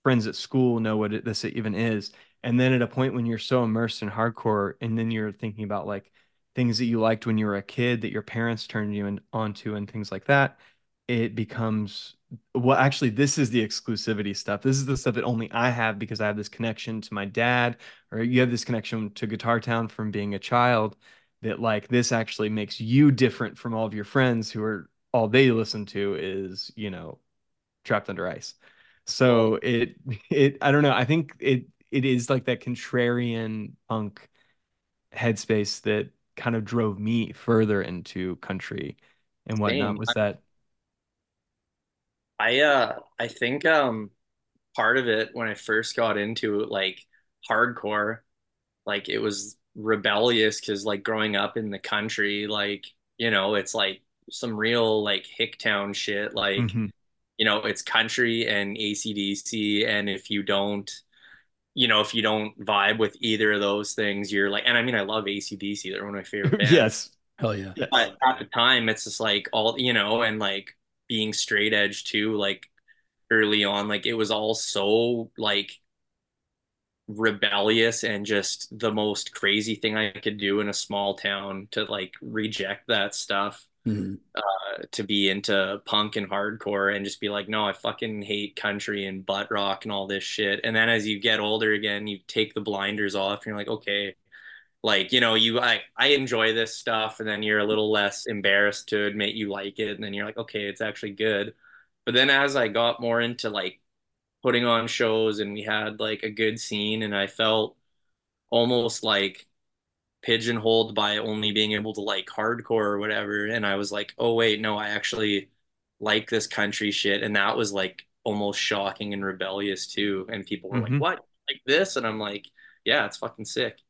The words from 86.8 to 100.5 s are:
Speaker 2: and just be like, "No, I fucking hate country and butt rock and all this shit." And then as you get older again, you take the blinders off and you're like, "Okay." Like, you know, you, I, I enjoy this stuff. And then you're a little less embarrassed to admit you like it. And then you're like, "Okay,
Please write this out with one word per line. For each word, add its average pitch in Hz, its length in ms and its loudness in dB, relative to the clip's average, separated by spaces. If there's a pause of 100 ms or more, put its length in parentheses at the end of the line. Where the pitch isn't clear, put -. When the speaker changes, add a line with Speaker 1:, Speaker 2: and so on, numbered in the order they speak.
Speaker 2:
and 101 100 -4
just 98 160 -8
be 104 80 -2
like, 104 200 -4
"No, 107 180 0
I 95 60 0
fucking 110 500 -6
hate 104 320 -4
country 101 520 -4
and 95 180 -8
butt 98 260 -2
rock 101 340 -2
and 110 60 -6
all 98 160 -4
this 98 160 -4
shit." 101 400 -2
And 113 120 0
then 113 140 4
as 110 180 2
you 104 120 -2
get 110 220 2
older 107 320 2
again, 104 340 -2
you 101 200 -6
take 110 260 0
the 107 80 -4
blinders 101 540 -2
off 98 240 -2
and - 80 -14
you're 107 100 -6
like, 104 120 -6
"Okay." 101 460 -4 (680)
Like, 101 300 2
you 127 80 6
know, 113 140 6
you, 113 240 2
I, 117 240 2 (140)
I 123 120 4
enjoy 123 440 2
this 113 220 -2
stuff. 110 440 -2
And 110 100 -6
then 104 140 -4
you're 107 160 2
a 104 60 2
little 107 260 2
less 101 360 0
embarrassed 101 640 2
to 104 160 0
admit 104 300 -2
you 107 160 -4
like 101 280 -8
it. 107 160 -2
And 107 80 -10
then 101 100 -8
you're 101 120 -4
like, 107 120 -10
"Okay, 110 300 -6